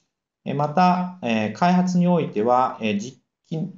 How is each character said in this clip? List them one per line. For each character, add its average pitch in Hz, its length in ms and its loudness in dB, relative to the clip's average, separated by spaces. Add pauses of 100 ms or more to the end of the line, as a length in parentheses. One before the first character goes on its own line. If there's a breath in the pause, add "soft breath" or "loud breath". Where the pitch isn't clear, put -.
(440)
え 127 80 -8
ー、 135 40 -4
ま 147 140 -2
た、 180 520 0
え 110 260 0
ー、 104 60 -4
開 175 200 2
発 180 260 2
に 175 80 4
お 175 120 4
い - 120 -4
て 104 100 -4
は、 123 400 2
え 110 100 0
ー、 101 80 0
実 123 220 -12 (260)
機 160 120 -6 (180)